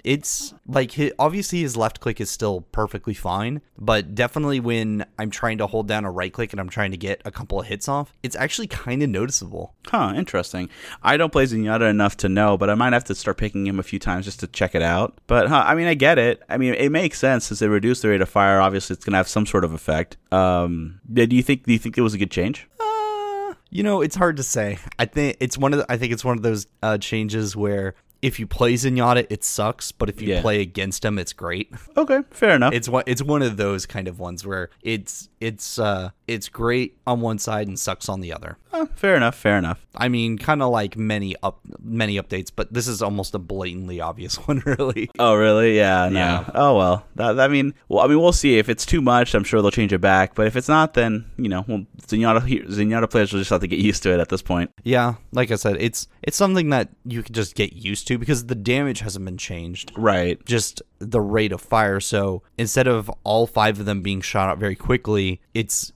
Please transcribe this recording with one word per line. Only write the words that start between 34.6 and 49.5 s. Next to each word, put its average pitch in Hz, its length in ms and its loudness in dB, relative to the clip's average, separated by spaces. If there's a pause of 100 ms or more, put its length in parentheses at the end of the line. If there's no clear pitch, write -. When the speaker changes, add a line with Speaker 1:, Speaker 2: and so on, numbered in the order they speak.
Speaker 1:
it's, - 460 -6 (140)
it's, 113 360 -8
uh, 98 340 -2 (160)
it's 113 200 -6
great 120 580 -2
on 123 140 0
one 113 180 -2
side 107 300 -4
and 95 100 -8
sucks - 300 -6
on 95 140 -6
the 85 100 -10
other. - 260 -14 (180)
Speaker 2:
Oh, 320 200 -2
fair 196 200 2
enough, 120 200 2
fair 104 240 2
enough. 85 260 -4 (100)
Speaker 1:
I 120 120 -2
mean, 117 320 -2
kinda 143 260 0
like 110 320 0
many 104 460 -2
up-, 98 160 -4 (200)
many 110 380 -2
updates, 92 380 -6
but 110 180 -4
this 120 140 -2
is 107 160 -4
almost 101 320 -4
a 98 40 -4
blatantly 90 600 -8
obvious 82 340 -8
<laughs> - 120 -10
one, 139 180 -4
really. 127 540 -2
Speaker 2:
Oh, 113 160 6
really? 107 420 6
Yeah, 92 320 4
no. 95 100 0
Speaker 1:
Yeah. 90 360 0
Speaker 2:
Oh, 139 220 6
well. 92 280 4 (100)
That, 117 240 0
I 135 80 6
mean, 139 280 2 (120)
well, - 160 4
I 131 40 6
mean, 151 120 6
we'll 175 140 6
see. 135 240 4
If 110 120 4
it's - 160 -2
too 170 160 2
much, 123 340 4
I'm 101 80 4
sure 107 180 2